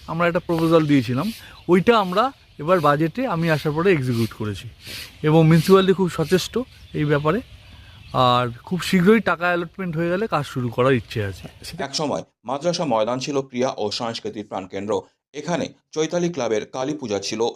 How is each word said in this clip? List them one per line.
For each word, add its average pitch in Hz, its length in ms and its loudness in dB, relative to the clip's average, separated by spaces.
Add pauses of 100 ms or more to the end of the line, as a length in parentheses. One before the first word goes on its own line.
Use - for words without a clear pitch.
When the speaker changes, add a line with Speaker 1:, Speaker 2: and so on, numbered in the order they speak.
Speaker 1:
আমরা 170 220 0
একটা 170 100 0
প্রপোজাল 165 480 2
দিয়েছিলাম, 139 460 2 (360)
ওইটা 196 300 4
আমরা 202 340 0 (260)
এবার 170 220 2
বাজেটে 156 460 2
আমি 170 240 -2
আসার 151 220 0
পরে 170 200 2
এক্সিকিউট 123 400 0
করেছি। 107 360 -8 (540)
এবং 156 220 6
মিউনিসিপ্যালিটি 185 480 6
খুব 180 180 0
সচেষ্ট 165 480 -2 (360)
এই 151 100 -2
ব্যাপারে, 151 360 0 (720)
আর 123 360 4 (160)
খুব 180 160 -4
শীঘ্রই 190 400 4
টাকা 175 260 -2
অ্যালটমেন্ট 175 500 -4
হয়ে 170 140 -2
গেলে 190 160 -2
কাজ 143 180 -2
শুরু 123 240 -6
করার 123 260 2
ইচ্ছে 110 300 -4
আছে। 98 240 -10 (300)
Speaker 2:
এক - 160 -8
সময় 123 280 -4 (220)
মাদ্রাসা 160 400 -2
ময়দান 117 340 0
ছিল 135 220 -4
ক্রীড়া 131 360 -2
ও 104 140 -4
সাংস্কৃতিক 110 580 -8
প্রাণকেন্দ্র। 98 540 -6 (300)
এখানে 151 360 -6 (240)
চৈতালি 170 360 -2
ক্লাবের 113 380 -2
কালী 135 280 -6
পূজা 104 240 -4
ছিল 107 240 -4 (140)